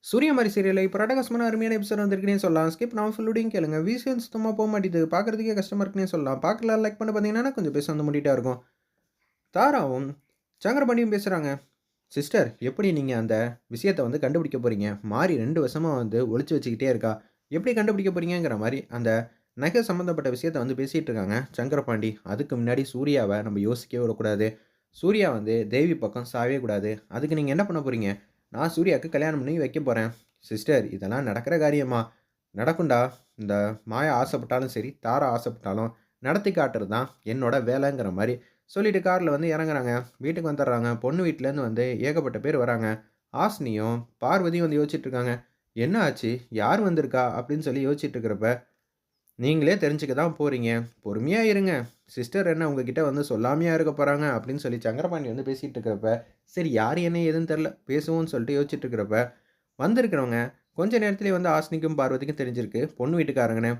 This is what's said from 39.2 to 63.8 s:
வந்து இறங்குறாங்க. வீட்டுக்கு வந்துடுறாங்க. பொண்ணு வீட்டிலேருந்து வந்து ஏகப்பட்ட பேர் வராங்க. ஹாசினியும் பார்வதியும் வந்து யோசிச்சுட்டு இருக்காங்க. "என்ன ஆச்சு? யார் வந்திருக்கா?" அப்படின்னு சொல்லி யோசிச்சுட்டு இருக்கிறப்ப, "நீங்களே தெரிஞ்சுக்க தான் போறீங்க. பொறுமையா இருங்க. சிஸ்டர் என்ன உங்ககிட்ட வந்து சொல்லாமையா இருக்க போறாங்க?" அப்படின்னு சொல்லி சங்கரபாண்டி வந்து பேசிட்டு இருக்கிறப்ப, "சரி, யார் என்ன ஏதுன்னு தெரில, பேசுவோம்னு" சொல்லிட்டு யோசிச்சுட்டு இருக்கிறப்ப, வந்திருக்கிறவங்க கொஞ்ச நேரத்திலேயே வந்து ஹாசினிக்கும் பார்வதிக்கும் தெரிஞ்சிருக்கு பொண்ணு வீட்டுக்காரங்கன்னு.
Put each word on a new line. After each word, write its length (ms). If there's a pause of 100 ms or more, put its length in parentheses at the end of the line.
வந்து 200
இறங்குறாங்க. 440 (240)
வீட்டுக்கு 320
வந்துடுறாங்க. 400 (100)
பொண்ணு 240
வீட்டிலேருந்து 400
வந்து 220 (140)
ஏகப்பட்ட 400
பேர் 180
வராங்க. 300 (460)
ஹாசினியும் 640 (220)
பார்வதியும் 460
வந்து 140
யோசிச்சுட்டு 280
இருக்காங்க. 260 (420)
"என்ன 240
ஆச்சு? 320 (180)
யார் 340
வந்திருக்கா?" 400 (100)
அப்படின்னு 320
சொல்லி 180
யோசிச்சுட்டு 320
இருக்கிறப்ப, 340 (880)
"நீங்களே 360
தெரிஞ்சுக்க 380
தான் 220
போறீங்க. 340 (320)
பொறுமையா 420
இருங்க. 300 (380)
சிஸ்டர் 360
என்ன 200
உங்ககிட்ட 360
வந்து 200
சொல்லாமையா 500
இருக்க 200
போறாங்க?" 380
அப்படின்னு 320
சொல்லி 160
சங்கரபாண்டி 500
வந்து 160
பேசிட்டு 300
இருக்கிறப்ப, 340 (440)
"சரி, 180
யார் 280
என்ன 200
ஏதுன்னு 300
தெரில, 220 (160)
பேசுவோம்னு" 440
சொல்லிட்டு 240
யோசிச்சுட்டு 300
இருக்கிறப்ப, 320 (600)
வந்திருக்கிறவங்க 600 (360)
கொஞ்ச 240
நேரத்திலேயே 340
வந்து 160
ஹாசினிக்கும் 460
பார்வதிக்கும் 420
தெரிஞ்சிருக்கு 440 (140)
பொண்ணு 220
வீட்டுக்காரங்கன்னு. 640